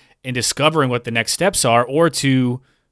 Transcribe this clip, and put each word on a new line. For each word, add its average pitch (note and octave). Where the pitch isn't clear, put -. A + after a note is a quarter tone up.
and B2+
discovering C#3
what B2
the A#2
next A#2
steps F#3
are, A#2+
or D3
to, C3